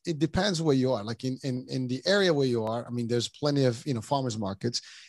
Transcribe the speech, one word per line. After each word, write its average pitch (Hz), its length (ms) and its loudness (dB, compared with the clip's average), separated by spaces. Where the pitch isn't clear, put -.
It 165 140 -4
depends 180 420 0
where 151 140 4
you 131 160 4
are. 110 100 0
Like 113 220 -8
in, 131 200 -2
in, 127 260 -4
in 131 180 -4
the 131 180 -4
area 190 280 4
where 139 140 4
you 117 180 0
are, 117 200 -2
I 120 40 -14
mean, 120 180 -4
there's 117 220 0
plenty 143 340 2
of, 123 240 2
you 143 60 -2
know, 113 80 -2
farmers 131 360 -2
markets 107 440 -4